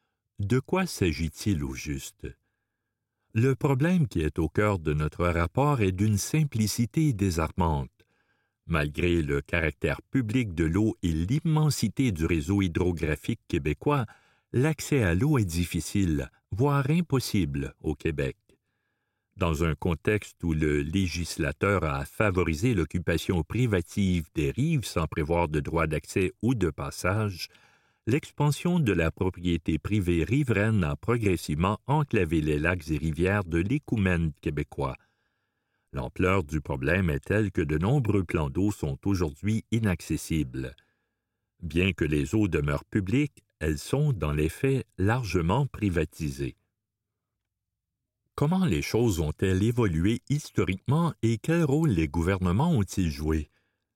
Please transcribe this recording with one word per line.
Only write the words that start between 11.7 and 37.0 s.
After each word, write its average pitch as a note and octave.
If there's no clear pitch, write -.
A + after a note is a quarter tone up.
du D#2+
réseau F2
hydrographique F2
québécois, F2
l'accès C#3
à E2+
l'eau C3+
est G#2+
difficile, E2+
voire C#3
impossible F#2+
au D#2
Québec. C#2+
Dans E2
un D#2+
contexte -
où E2+
le D2
législateur E2+
a C#2+
favorisé F2+
l'occupation E2+
privative G2
des -
rives D3
sans E2
prévoir E2
de D2+
droit D#2+
d'accès D#2
ou B2
de F2+
passage, F#2+
l'expansion D3+
de A2
la E2
propriété F2
privée F2
riveraine A2
a D2
progressivement G2
enclavé G#2
les D2+
lacs E2
et D2+
rivières F2
de E2
l'écoumène F#2
québécois. C#2+
L'ampleur F2+
du D2+
problème D#2